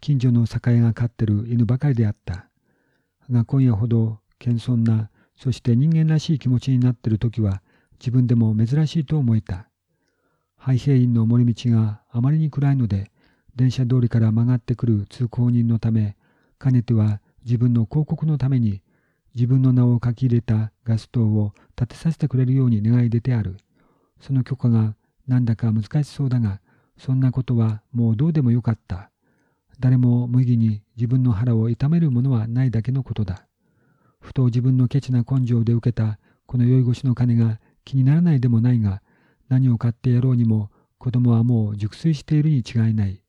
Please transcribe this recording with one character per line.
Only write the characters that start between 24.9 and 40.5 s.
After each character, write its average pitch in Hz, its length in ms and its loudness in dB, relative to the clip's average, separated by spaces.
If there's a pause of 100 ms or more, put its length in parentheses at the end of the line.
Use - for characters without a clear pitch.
な 127 100 2
ん 123 60 2
だ 113 120 0
か 113 160 -2
難 110 300 -2
し 139 60 -6
そ - 160 -6
う 135 40 -2
だ 123 120 0
が、 101 200 -4 (380)
そ - 140 -6
ん 131 80 0
な 131 120 2
こ 131 100 -4
と 123 140 -2
は 110 260 -2 (100)
も 117 200 0
う 110 40 -2
ど 139 100 0
う 170 60 0
で 156 80 0
も 123 100 2
よ 120 120 0
か 113 100 -2
っ 110 60 -4 (100)
た。 92 220 -14 (680)
誰 127 200 2
も 123 280 2
無 123 160 2
意 123 120 2
義 - 20 2
に 110 260 0 (140)
自 117 100 -4
分 127 160 0
の 127 100 2
腹 117 220 0
を 113 140 0
痛 117 220 -2
め 170 100 2
る 160 100 0
も 120 120 0
の 135 80 0
は 113 180 -2
な 123 160 -2
い 131 60 0
だ 110 120 -2
け 127 100 -4
の 135 100 -4
こ 120 100 -8
と 107 120 -4
だ。 92 220 -10 (760)
ふ - 120 -20
と 131 140 0
自 120 160 0
分 127 160 2
の 123 100 2
ケ 139 120 -2
チ 131 120 -6
な 120 180 0
根 131 160 0
性 117 180 0
で 117 100 2
受 117 160 0
け - 20 -2
た 110 260 -4 (280)
こ - 100 -8
の 123 80 2
酔 127 140 4
い - 40 4
越 120 120 0
し 135 120 -8
の 123 80 2
金 120 220 0
が 113 240 0 (240)
気 - 120 -6
に 131 80 2
な 139 100 4
ら 165 80 2
な 175 100 2
い 135 80 2
で 127 80 0
も 117 120 2
な 123 120 2
い 120 80 2
が、 101 220 -2 (460)
何 131 200 2
を 120 80 2
買 117 140 -2
っ 113 40 -4
て - 160 -2
や 123 100 2
ろ 131 100 0
う 123 60 0
に 120 80 2
も、 110 260 0 (280)